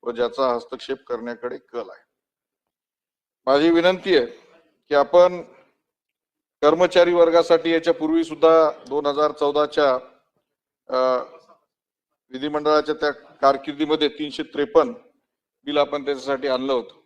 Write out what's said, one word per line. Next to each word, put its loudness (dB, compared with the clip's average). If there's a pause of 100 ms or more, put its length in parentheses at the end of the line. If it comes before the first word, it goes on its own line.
व -10
ज्याचा -2
हस्तक्षेप -10
करण्याकडे -10
कल -14
आहे. -20 (1400)
माझी 2
विनंती 0
आहे 2 (640)
की -4
आपण 4 (1200)
कर्मचारी 4
वर्गासाठी 4
याच्या 0
पूर्वी -2
सुद्धा 4
दोन -8
हजार 0
चौदाच्या, 0 (920)
अ, 0 (1080)
विधिमंडळाच्या -2
त्या -4
कारकिर्दीमध्ये -2
तीनशे -10
त्रेपन्न -2 (720)
बिल -2
आपण -2
त्याच्यासाठी -6
आणलं -2
होतं. -6